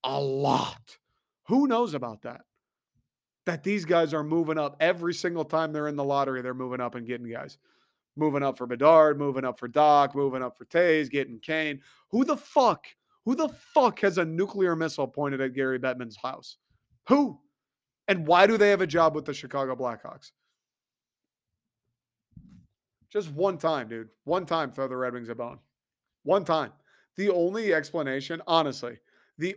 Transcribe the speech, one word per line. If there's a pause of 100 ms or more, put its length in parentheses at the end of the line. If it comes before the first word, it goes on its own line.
a
lot? (500)
Who
knows
about
that? (1040)
That
these
guys
are
moving
up
every
single
time
they're
in
the
lottery,
they're
moving
up
and
getting
guys. (600)
Moving
up
for
Bedard,
moving
up
for
Doc,
moving
up
for
Taze,
getting
Kane. (300)
Who
the
fuck, (400)
who
the (240)
fuck
has
a
nuclear
missile
pointed
at
Gary
Bettman's
house? (520)
Who? (680)
And
why
do
they
have
a
job
with
the
Chicago
Blackhawks? (2750)
Just
one
time,
dude. (160)
One
time,
throw
the
Red
Wings
a
bone. (640)
One
time. (440)
The
only
explanation,
honestly, (400)
the